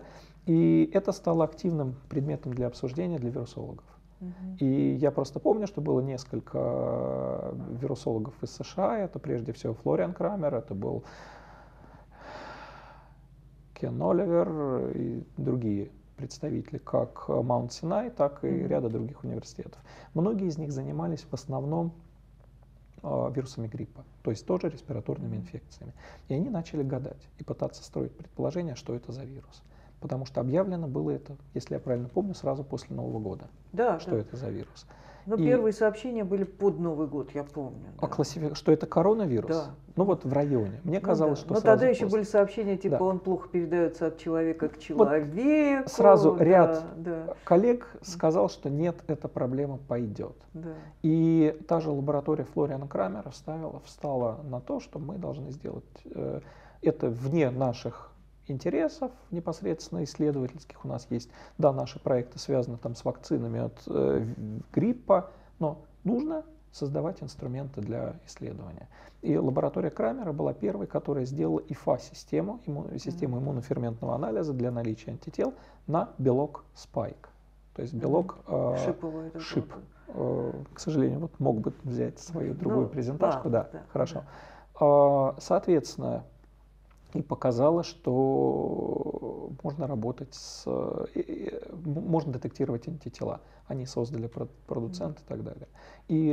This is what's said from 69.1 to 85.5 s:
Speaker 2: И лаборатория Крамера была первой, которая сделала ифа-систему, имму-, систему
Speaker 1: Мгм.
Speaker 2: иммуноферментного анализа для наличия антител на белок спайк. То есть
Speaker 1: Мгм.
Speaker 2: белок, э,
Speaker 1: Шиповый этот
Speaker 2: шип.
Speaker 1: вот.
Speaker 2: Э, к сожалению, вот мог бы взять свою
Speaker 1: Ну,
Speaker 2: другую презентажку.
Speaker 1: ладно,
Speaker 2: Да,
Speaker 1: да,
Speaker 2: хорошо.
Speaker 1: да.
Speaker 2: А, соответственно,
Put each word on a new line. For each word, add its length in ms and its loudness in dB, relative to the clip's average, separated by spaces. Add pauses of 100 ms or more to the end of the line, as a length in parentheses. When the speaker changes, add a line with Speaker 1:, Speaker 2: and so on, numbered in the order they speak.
Speaker 2:
И 140 2
лаборатория 540 0
Крамера 420 -2
была 220 -2
первой, 320 -2
которая 400 -2
сделала 420 0
ифа-систему, 1000 -2
имму-, 320 -6
систему 380 -4
Speaker 1:
Мгм. 80 -2
Speaker 2:
иммуноферментного 720 -2
анализа 400 -2
для 160 0
наличия 420 -4
антител 420 -4 (320)
на 320 0
белок 460 2 (100)
спайк. 540 -8 (460)
То 80 -8
есть 120 -6
Speaker 1:
Мгм. 80 -4
Speaker 2:
белок, 440 2
э, 300 0 (100)
Speaker 1:
Шиповый 420 -4
этот 140 -10
Speaker 2:
шип. 320 -4
Speaker 1:
вот. 100 -16 (300)
Speaker 2:
Э, 380 -2 (200)
к 80 -18
сожалению, 400 2
вот 180 -8
мог 220 2
бы 120 -2 (120)
взять 340 -4
свою 360 -6
Speaker 1:
Ну, 60 -8
Speaker 2:
другую 280 2
презентажку. 600 0
Speaker 1:
ладно, 20 0
Speaker 2:
Да, 220 2
Speaker 1:
да, 100 -12 (100)
Speaker 2:
хорошо. 280 -2
Speaker 1:
да. 60 -12 (540)
Speaker 2:
А, 580 8
соответственно, 840 2 (920)